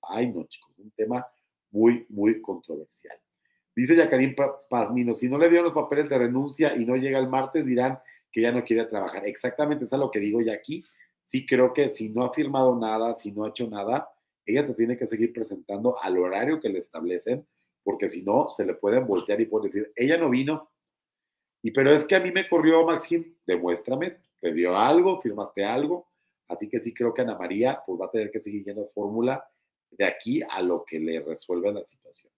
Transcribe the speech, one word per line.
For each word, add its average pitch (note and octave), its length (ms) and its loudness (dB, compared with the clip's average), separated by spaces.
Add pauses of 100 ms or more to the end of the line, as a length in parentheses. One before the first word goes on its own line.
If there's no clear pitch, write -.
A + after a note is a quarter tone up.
Ay, A#2 280 -2
no, E2+ 140 -8
chicos, - 320 -20
un G#2+ 140 -20
tema A#2+ 360 -4 (440)
muy, A#2 400 4
muy G#2+ 320 2
controversial. - 760 -12 (560)
Dice C3 220 6
Yacarín C3+ 380 6
Pa-, - 340 -2
Pazmino, A#2+ 460 0
"Si A#2+ 140 -2
no C3+ 100 0
le E3 100 8
dieron E3+ 160 6
los E3 100 0
papeles C#3+ 340 0
de C#3 100 2
renuncia C3+ 580 0
y A#2 80 0
no B2 120 0
llega C3+ 220 0
el C3 100 0
martes, C3 380 -2
dirán B2+ 320 0 (320)
que A2+ 120 0
ya A#2 100 2
no - 120 0
quiere A2+ 200 2
trabajar". G2 420 -6
Exactamente, D3 580 -4
es - 80 -6
a C3+ 40 -2
lo C#3 140 0
que G#2+ 100 -2
digo G#2+ 220 0
ya A2+ 100 0
aquí. D#3 320 -10 (380)
Sí C3 240 -6
creo B2+ 260 4
que C#3 160 2
si A2 220 -6
no A2+ 120 -2
ha B2 100 -2
firmado C3+ 460 2
nada, A2+ 380 -2
si G#2 160 -10
no G#2 120 -6
ha G#2+ 40 -6
hecho A#2 180 -6
nada, G#2+ 440 -4 (340)
ella C#3 220 0
te B2+ 80 -6
tiene A#2 240 0
que A#2 80 -4
seguir A2+ 260 -2
presentando G#2+ 680 -4
al F#2 160 0
horario G#2+ 420 0
que A2+ 80 -4
le F#2 120 -4
establecen, F2+ 680 -6 (360)
porque G2 260 -2
si F2 140 -6
no, G#2+ 260 2
se G2 180 -4
le F#2 80 -2
pueden A#2 320 2
voltear G2+ 340 -2
y A#2 60 2
pueden G#2+ 240 -2
decir, G#2 260 -6
Ella C#3+ 220 2
no E3 100 2
vino, C3+ 420 -2 (960)
Y, A2+ 60 -2
"Pero C3+ 240 6
es D3+ 100 4
que G3 100 2
a F#3+ 60 6
mí F3+ 100 -2
me F3+ 160 0
corrió E3 380 6
Maxine", E3 520 -2 (100)
demuéstrame, - 720 -2 (200)
te E2+ 140 -2
dio F2 240 2
algo, F3 460 4
firmaste G2+ 420 -4
algo. D3 420 -2 (400)
Así G#2 220 -10
que A#2+ 100 -4
sí A#2 140 -6
creo A#2 220 -2
que C3 80 -2
Ana A2 160 -4
María, G2+ 480 -2
pues, F2+ 120 -6
va F#2 60 -4
a F#2 60 -8
tener G#2+ 200 -2
que A2+ 80 -8
seguir G#2 260 -8
yendo G#2 180 -10
a G2+ 60 -10
fórmula A2 600 -4 (420)
de G2 140 -2
aquí G#2+ 380 -2
a - 180 -8
lo F2 240 -2
que D#2+ 160 -8
le D#2+ 200 -4
resuelva F2 520 -4
la G2 100 -8
situación. - 560 -20